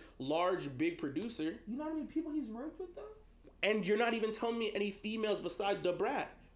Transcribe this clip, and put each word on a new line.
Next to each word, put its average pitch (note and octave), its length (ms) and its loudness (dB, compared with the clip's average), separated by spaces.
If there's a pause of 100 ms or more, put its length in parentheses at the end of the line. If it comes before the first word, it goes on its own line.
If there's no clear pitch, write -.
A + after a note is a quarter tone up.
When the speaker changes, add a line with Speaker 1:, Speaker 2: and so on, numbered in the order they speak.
(200)
Speaker 1:
large, D3 580 2
big E3 200 2
producer." D#3+ 580 -2 (120)
Speaker 2:
You A#3 100 -4
know D4+ 60 -4
how D#4+ 100 -4
many D4+ 120 -2
people D#4 260 -2
he's C#4+ 160 -2
worked B3 320 -8
with, F4+ 160 -10
though? - 60 -10 (600)
Speaker 1:
And G3+ 240 4
you're G#3 120 4
not A#3 160 4
even A3 180 2
telling A#3 260 0
me A3+ 160 0
any G3+ 160 0
females G#3+ 520 0
besides G3 400 0
Da F3+ 100 4
Brat. G3+ 400 0 (240)